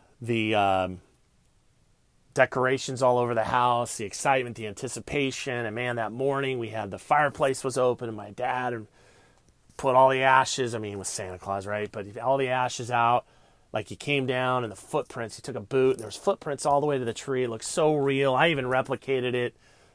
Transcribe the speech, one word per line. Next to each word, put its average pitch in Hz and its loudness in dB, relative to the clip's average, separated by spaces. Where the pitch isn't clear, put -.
the, 113 0
um, 95 2
decorations 131 2
all 123 6
over 120 2
the 113 2
house, 123 0
the 110 -6
excitement, 123 -2
the 110 -8
anticipation. 123 -6
And 107 -6
man, 123 -4
that 110 -4
morning 135 -2
we 113 -6
had, 107 -6
the 101 -10
fireplace 147 0
was 131 -2
open, 123 2
and 110 -8
my 104 -14
dad 123 -4
put 131 2
all 131 8
the 131 2
ashes, 131 4
I - -4
mean, 107 -8
it 98 -8
was 92 -8
Santa 92 -8
Claus, 98 -4
right? 104 -4
But 104 -10
all 131 2
the 135 0
ashes 127 -2
out, 120 4
like, 107 -4
he 101 -12
came 139 -2
down 127 0
and 107 -6
the 95 -14
footprints, 123 -6
he - -16
took 123 -10
a 117 -8
boot 131 2
and - -6
there 107 -10
was 101 -12
footprints - -2
all 143 4
the 147 0
way 143 0
to 123 -4
the 117 -2
tree. 131 -2
It 120 0
looked 113 -8
so 156 4
real. 139 2
I 156 4
even 139 0
replicated 127 0
it 123 -2